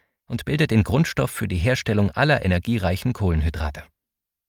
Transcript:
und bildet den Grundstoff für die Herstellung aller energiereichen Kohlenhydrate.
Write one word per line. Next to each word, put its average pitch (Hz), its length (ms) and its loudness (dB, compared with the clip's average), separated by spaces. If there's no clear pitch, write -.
und - 180 -6
bildet 151 260 0
den 110 140 6
Grundstoff 135 460 0
für 107 180 -6
die 90 80 -2
Herstellung 104 540 0
aller 139 340 2
energiereichen 92 680 0
Kohlenhydrate. 80 720 -2